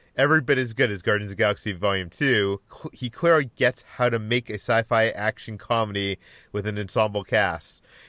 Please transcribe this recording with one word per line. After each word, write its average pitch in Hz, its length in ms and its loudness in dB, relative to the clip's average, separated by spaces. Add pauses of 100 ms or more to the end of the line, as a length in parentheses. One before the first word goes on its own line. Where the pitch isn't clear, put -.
(160)
every 147 240 4
bit 135 180 0
as 123 140 -2
good 120 180 2
as 101 120 -4
Guardians 104 300 0
of 92 60 -8
the 110 60 2
Galaxy 104 300 0
Volume 95 360 0
two. 104 520 0 (100)
Cl-, - 220 -14
he 123 160 -8
clearly 156 480 2
gets 123 240 0 (160)
how 123 100 2
to 117 100 0
make 113 320 -2
a 110 40 -8
sci-fi 113 560 2
action 107 480 -6
comedy 101 600 -2 (340)
with 104 120 -4
an 104 140 -4
ensemble 104 460 0
cast. 95 580 -2 (260)